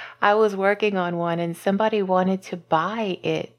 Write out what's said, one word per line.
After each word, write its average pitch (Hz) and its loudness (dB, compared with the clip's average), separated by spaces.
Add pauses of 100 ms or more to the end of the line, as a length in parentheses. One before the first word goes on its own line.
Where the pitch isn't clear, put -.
(200)
I 208 4
was 214 2
working 202 0
on 175 -2
one 170 -2
and 170 -4
somebody 208 0
wanted 185 2
to 175 -8
buy 185 -2
it 160 -6